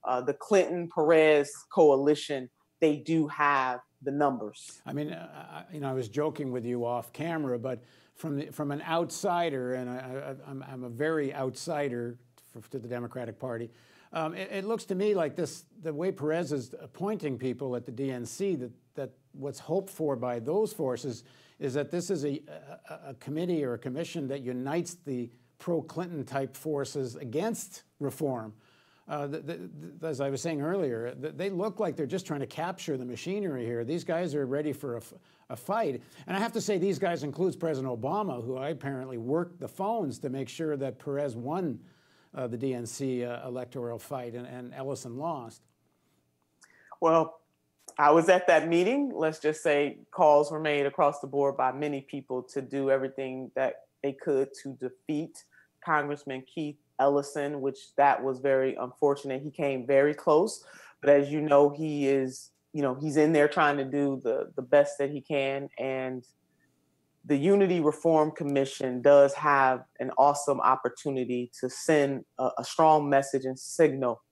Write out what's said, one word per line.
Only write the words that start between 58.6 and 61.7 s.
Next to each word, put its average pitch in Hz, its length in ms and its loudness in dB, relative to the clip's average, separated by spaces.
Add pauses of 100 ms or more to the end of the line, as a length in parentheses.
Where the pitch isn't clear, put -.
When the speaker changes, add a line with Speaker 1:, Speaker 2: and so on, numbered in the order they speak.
Speaker 1:
unfortunate. 139 680 0
He 147 80 -8
came 139 360 -2
very 143 280 6
close, 165 500 4 (360)
but 139 100 4
as 143 200 8
you 151 100 0
know, 147 300 8